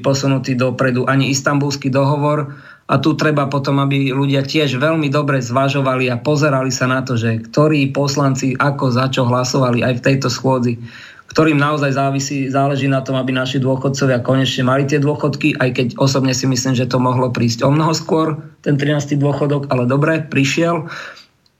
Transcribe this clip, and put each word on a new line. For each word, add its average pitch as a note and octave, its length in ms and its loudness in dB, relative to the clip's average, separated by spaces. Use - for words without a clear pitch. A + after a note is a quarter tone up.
posunutý C3+ 480 0
dopredu B2+ 560 0
ani C3+ 240 2
Istanbulský C#3+ 560 0
dohovor. C#3+ 640 0
A - 160 0
tu D#3 160 2
treba C#3+ 320 0
potom, C#3 320 0
aby C#3 320 0
ľudia C#3 320 0
tiež C#3 320 0
veľmi D3+ 320 0
dobre C#3 320 0
zvažovali C3 640 0
a A#2+ 160 -2
pozerali C#3 480 0
sa B2+ 160 -2
na C3 160 0
to, B2 160 -2
že A2 320 -2
ktorí D3+ 400 2
poslanci C3+ 640 0
ako C3+ 400 0
za C3 160 0
čo B2+ 160 0
hlasovali B2 560 0
aj B2 160 0
v - 80 -10
tejto C3+ 240 2
schôdzi, A#2+ 480 0
ktorým D#3 320 2
naozaj C#3+ 320 0
závisí, C#3 560 -2
záleží C#3 400 0
na C3+ 160 0
tom, C3 160 -2
aby C3 160 -2
naši C3 240 -2
dôchodcovia C3 640 0
konečne C3 400 0
mali C3+ 240 2
tie D3+ 80 0
dôchodky, D3 640 0
aj C3 160 2
keď B2+ 100 0
osobne C3+ 320 2
si C3 160 -2
myslím, C3 240 0
že A#2 160 0
to C3 80 0
mohlo B2+ 320 2
prísť A#2+ 400 0
o - 20 4
mnoho D#3 220 2
skôr, D#3+ 560 -2
ten C#3+ 160 2
trinásty D3 320 0
dôchodok, C#3+ 560 0
ale B2 160 0
dobre, D3+ 400 0
prišiel. D#3+ 640 0